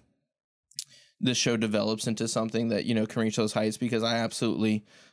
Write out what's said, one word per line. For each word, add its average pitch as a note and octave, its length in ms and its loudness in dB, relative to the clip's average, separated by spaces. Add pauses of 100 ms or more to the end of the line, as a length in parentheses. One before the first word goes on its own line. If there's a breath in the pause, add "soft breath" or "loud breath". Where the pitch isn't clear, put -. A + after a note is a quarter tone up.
(1200 loud breath)
the B2 140 2
show A#2+ 220 2
develops G#2+ 500 0
into A#2 220 -2
something A2+ 400 -2
that, G#2+ 160 0
you A#2 100 2
know, G#2+ 120 2
can A#2 160 -2
reach A2 140 0
those G#2+ 160 0
heights, G#2+ 240 0
because A#2 260 0
I A#2 160 0
absolutely G#2+ 640 0 (280 loud breath)